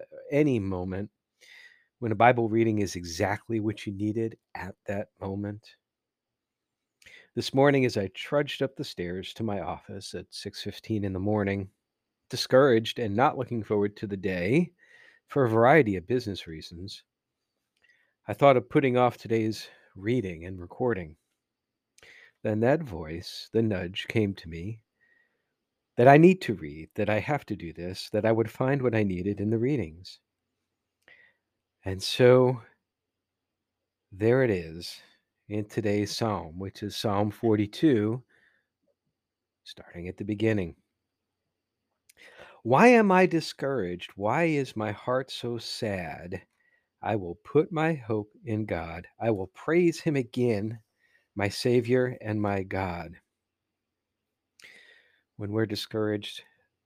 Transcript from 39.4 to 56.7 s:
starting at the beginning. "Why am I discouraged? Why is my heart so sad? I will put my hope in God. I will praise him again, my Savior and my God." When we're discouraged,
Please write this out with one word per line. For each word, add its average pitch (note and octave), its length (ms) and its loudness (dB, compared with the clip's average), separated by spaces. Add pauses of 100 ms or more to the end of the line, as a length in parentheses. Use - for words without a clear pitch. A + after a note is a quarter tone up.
starting - 440 -16
at F#2 100 -10
the G#2 60 -8
beginning. G#2 520 0 (1900)
"Why C3+ 240 8
am A3+ 240 8
I F#3 160 6
discouraged? C3 880 -4
Why A#2+ 300 0
is C#3+ 300 -2
my G#2+ 160 -4
heart B2+ 380 -4
so A#2+ 300 -8
sad? F2+ 840 -8 (580)
I G#2+ 180 -2
will F2 180 -10
put - 360 0
my D#3+ 220 -2
hope A2 380 -6 (120)
in A2 220 -4
God. E2+ 400 -8 (140)
I A2 100 -2
will F#2+ 160 -2
praise E3+ 540 0
him D3+ 160 -2
again, A#2 640 -2 (560)
my G2+ 140 -2
Savior B2 720 0
and G#2+ 200 -2
my G2+ 220 -2
God." F2 540 -6 (2250)
When G2+ 140 -8
we're A2 160 0
discouraged, G#2 760 -4 (420)